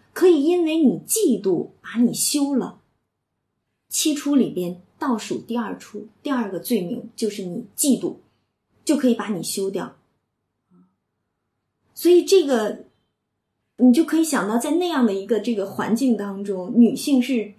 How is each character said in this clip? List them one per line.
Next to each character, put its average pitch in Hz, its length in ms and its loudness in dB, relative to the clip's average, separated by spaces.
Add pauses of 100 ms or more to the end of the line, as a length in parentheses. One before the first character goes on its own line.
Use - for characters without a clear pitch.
(120)
可 - 160 4
以 311 160 6
因 349 200 2
为 320 140 0
你 208 280 2
嫉 349 340 0
妒 190 300 -2 (140)
把 - 160 -6
你 233 120 4
休 285 440 -2
了。 - 240 -4 (1080)
七 302 260 -2
出 285 200 -2
里 202 140 4
边 180 320 -8 (160)
倒 269 180 -2
数 - 220 -6
第 - 180 -10
二 208 220 -6
出， 208 300 -16 (160)
第 294 80 -6
二 233 180 -2
个 180 100 -8
罪 208 220 -2
名 - 340 -10
就 214 140 -4
是 208 140 -8
你 180 240 -10 (100)
嫉 277 220 0
妒， - 160 -6 (680)
就 302 140 2
可 262 100 0
以 233 60 4
把 196 140 -6
你 180 160 -6
休 190 260 -6
掉。 175 280 -10 (2000)
所 - 160 0
以 359 140 6
这 381 200 4
个， 233 420 -2 (920)
你 247 160 6
就 320 100 4
可 320 140 -2
以 320 60 2
想 208 260 -2
到 233 80 0
在 285 140 -2
那 349 160 0
样 277 180 0
的 196 80 2
一 196 140 -6
个 220 120 0
这 233 140 -2
个 196 120 -2
环 196 300 -4
境 247 220 0
当 202 260 -8
中， 190 320 -6
女 226 200 8
性 269 260 0
是 240 360 -4